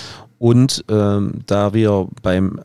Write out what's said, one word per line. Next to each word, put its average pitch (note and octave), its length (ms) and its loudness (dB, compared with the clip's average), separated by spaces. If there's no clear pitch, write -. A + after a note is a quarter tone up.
Und, B2 500 2
ähm, G#2 580 0
da G2+ 280 0
wir G#2 320 2
beim F#2 420 -2